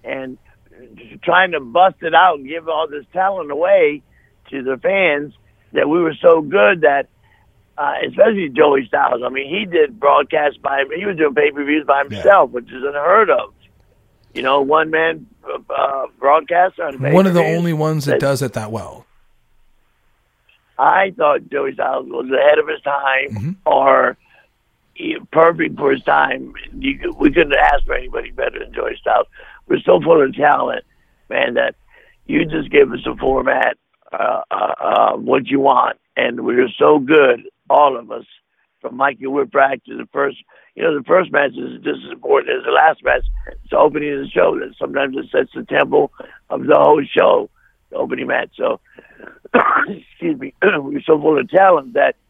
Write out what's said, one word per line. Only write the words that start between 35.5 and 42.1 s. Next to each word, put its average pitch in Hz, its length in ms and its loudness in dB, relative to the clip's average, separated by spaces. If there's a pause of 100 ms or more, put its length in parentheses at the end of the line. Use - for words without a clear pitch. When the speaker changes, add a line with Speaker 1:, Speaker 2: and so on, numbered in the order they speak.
Speaker 1:
want, 123 380 2 (200)
and 123 240 -2
we 120 140 -2
were 127 220 2
so 151 220 4
good, 131 440 4 (260)
all 139 280 4
of 113 140 -14
us, 110 140 -10 (560)
from 123 160 -12
Mikey 135 280 -2
Whipwreck 135 600 -2
to 120 100 -16
the 123 160 -12
first. 139 260 -4 (380)
You - 80 -6
know, 156 140 0
the 135 60 -8
first 175 280 0
match 143 200 0
is 123 320 -12
just 135 220 -8
as 139 60 -16